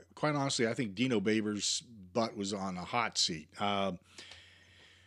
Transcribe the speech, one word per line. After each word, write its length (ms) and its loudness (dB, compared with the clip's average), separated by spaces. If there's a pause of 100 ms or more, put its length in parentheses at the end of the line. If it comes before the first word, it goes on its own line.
(160)
quite 180 0
honestly, 320 2
I 80 0
think 220 -4
Dino 240 4
Babers' 640 0 (300)
butt 240 0
was 160 -2
on 240 -4
a 80 -6
hot 320 0
seat. 320 0 (120)
Uh, 320 2 (1160)